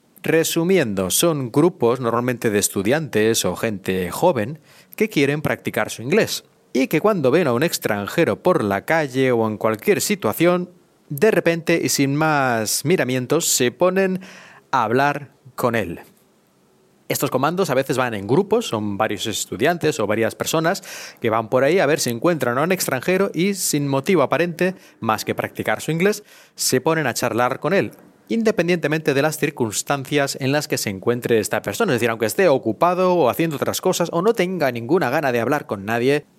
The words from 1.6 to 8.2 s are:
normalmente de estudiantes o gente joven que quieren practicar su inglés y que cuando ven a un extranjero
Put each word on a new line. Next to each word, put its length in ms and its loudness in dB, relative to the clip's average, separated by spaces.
normalmente 500 0
de 100 2
estudiantes 840 0
o 140 -2
gente 540 -4
joven 500 -2
que 140 0
quieren 320 0
practicar 480 -4
su 140 -12
inglés 420 0
y 160 0
que 140 0
cuando 300 2
ven 160 4
a 60 2
un 100 2
extranjero 760 -2